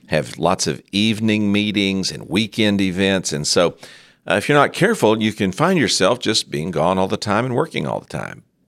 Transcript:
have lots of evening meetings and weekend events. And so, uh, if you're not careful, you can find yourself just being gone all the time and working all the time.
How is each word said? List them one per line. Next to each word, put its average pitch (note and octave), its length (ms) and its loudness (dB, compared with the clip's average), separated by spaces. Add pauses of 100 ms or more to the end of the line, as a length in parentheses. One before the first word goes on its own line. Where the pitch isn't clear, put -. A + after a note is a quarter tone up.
have C2 300 -2
lots F2+ 300 0
of C#2+ 140 -6 (100)
evening G#2+ 600 2
meetings G2 600 0
and - 180 -12
weekend G#2 520 0
events. F#2+ 520 0
And D2 140 -4
so, E2+ 280 2 (540)
uh, E2+ 60 2
if G2+ 120 0
you're D3 100 4
not C#3 160 4
careful, B2 480 2
you G#2+ 120 0
can G2 180 0
find F3 280 0
yourself G#2 400 2
just - 320 -2
being D#2 200 -4
gone E2+ 260 2
all F#2+ 100 0
the G2+ 100 -4
time G#2+ 280 -2
and B2 100 -4
working C#3 320 -4
all G#1 120 -4
the - 80 -14
time. - 360 -10 (240)